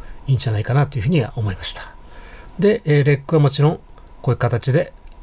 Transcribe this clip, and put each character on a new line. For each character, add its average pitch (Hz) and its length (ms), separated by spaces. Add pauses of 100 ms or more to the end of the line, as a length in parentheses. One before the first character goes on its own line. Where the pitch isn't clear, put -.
(260)
い 135 60
い 123 40
ん - 20
じ - 100
ゃ 107 40
な 107 60
い 107 60
か 120 100
な 143 120
と 139 120
い - 20
う - 20
ふ 98 40
う - 40
に 165 100
は 107 160
思 107 160
い 92 40
ま - 60
し - 120
た。 - 80 (760)
で、 202 260
え 147 180
ー、 - 20
レ 147 100
ッ 139 80
ク 165 140
は 151 40
も 143 100
ち 143 120
ろ 151 80
ん - 100 (400)
こ 127 120
う - 20
い - 0
う - 20
形 120 360
で、 - 200 (300)